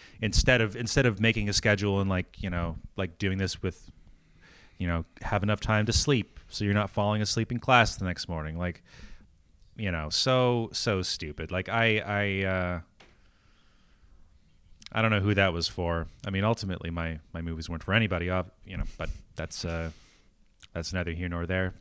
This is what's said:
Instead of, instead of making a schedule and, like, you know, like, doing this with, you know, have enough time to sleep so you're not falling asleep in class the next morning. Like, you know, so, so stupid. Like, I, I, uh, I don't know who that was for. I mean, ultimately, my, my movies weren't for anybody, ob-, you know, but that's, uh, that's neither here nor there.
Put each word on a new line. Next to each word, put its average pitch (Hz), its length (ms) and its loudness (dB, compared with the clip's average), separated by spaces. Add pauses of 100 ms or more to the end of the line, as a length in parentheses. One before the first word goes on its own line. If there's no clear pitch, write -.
(200)
Instead 117 420 4
of, 107 140 0
instead 120 300 2
of 104 160 2
making 110 260 2
a 101 60 0
schedule 101 480 2
and, 98 80 0
like, 92 340 -2
you 98 60 -4
know, 85 280 -2 (200)
like, 92 220 -4
doing 95 180 0
this 95 260 -2
with, - 260 -6 (880)
you 92 100 -4
know, 85 180 0 (160)
have 101 220 0
enough 104 180 0
time 107 240 2
to 110 80 0
sleep - 460 0 (100)
so - 160 -4
you're 101 80 4
not 104 160 2
falling 107 320 0
asleep 110 300 -2
in 120 80 -4
class 120 360 6
the 98 100 -4
next 90 220 -4
morning. 80 300 -6
Like, 90 260 -6 (920)
you 104 140 -4
know, 78 180 -4
so, 123 640 2
so 98 280 0
stupid. 78 500 -6
Like, 92 180 -2
I, 113 300 6
I, 101 460 0
uh, 90 340 0 (2000)
I 110 100 -2
don't 113 100 4
know 101 100 4
who 104 140 4
that 95 180 4
was 85 160 -2
for. 85 380 -2 (200)
I - 40 -4
mean, 95 120 0
ultimately, 95 460 -2
my, 82 300 -4 (140)
my 85 80 -8
movies 82 280 -6
weren't 82 140 -6
for 95 100 0
anybody, 92 360 2
ob-, 92 220 -2 (140)
you 95 120 -14
know, - 60 -2 (140)
but - 120 -4 (260)
that's, - 280 -8
uh, 82 280 -4 (800)
that's 85 200 -6
neither 87 180 -2
here 87 180 -4
nor 85 160 -4
there. 92 360 -2